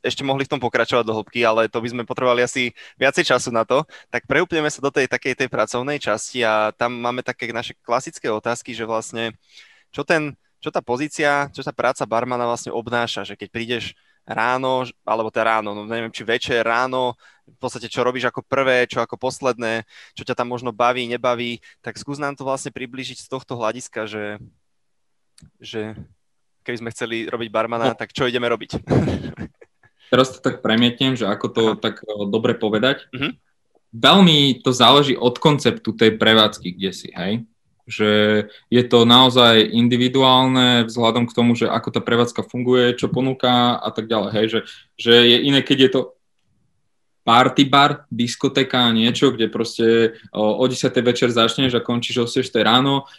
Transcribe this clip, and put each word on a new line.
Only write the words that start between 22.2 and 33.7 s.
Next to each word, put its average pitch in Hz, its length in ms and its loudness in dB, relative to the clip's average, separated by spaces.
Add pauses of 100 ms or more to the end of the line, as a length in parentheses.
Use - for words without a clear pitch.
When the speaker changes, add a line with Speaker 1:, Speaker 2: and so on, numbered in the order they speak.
Speaker 1:
to 135 80 -16
vlastne 135 320 -8
priblížiť 127 420 -14
z - 140 -20
tohto 131 240 -12
hľadiska, 113 560 -6
že, 104 320 -10 (1200)
že 110 320 -10 (720)
keby 120 140 -8
sme 113 100 -10
chceli 113 260 -8 (140)
robiť 117 240 -6
barmana, 113 400 -2
Speaker 2:
No. - 20 -12
Speaker 1:
tak - 140 -10
čo 135 160 -4
ideme 120 240 -2
robiť? 113 320 -6 (600)
<laughs> - 680 -20
Speaker 2:
Teraz 127 240 2
to - 80 -20
tak - 240 -6
premietnem, 120 480 2
že 117 160 -4
ako 104 180 -4
to 117 200 -2
Speaker 1:
Aha. 107 120 -2
Speaker 2:
tak, 110 220 -6
e, 104 240 -8
dobre 113 320 0
povedať. 113 560 -2
Speaker 1:
Mhm. 139 240 -8 (560)